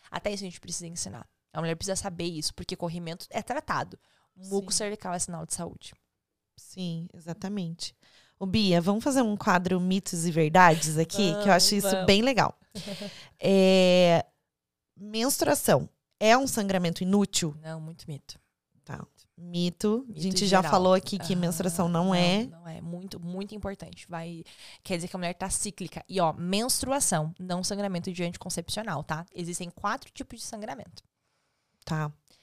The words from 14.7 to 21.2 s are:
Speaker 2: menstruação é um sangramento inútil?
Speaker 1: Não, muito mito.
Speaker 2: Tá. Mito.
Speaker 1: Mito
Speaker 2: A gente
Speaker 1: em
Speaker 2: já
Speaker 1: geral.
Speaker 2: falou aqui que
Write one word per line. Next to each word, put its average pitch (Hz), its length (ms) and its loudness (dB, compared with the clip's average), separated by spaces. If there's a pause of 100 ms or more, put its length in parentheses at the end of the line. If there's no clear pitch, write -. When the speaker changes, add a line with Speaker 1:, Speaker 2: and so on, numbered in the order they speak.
Speaker 2:
menstruação 220 920 0 (300)
é 220 180 6
um 269 100 2
sangramento 190 560 -2
inútil? 185 600 2
Speaker 1:
Não, 160 180 -12
muito 160 280 -16
mito. - 300 -16 (460)
Speaker 2:
Tá. - 200 -12 (320)
Mito. 175 720 -2
Speaker 1:
Mito 156 100 -14
Speaker 2:
A 151 40 -8
gente 190 220 0
Speaker 1:
em 196 40 2
Speaker 2:
já 190 100 6
Speaker 1:
geral. 160 120 2
Speaker 2:
falou 185 240 6
aqui 185 240 0
que - 160 -4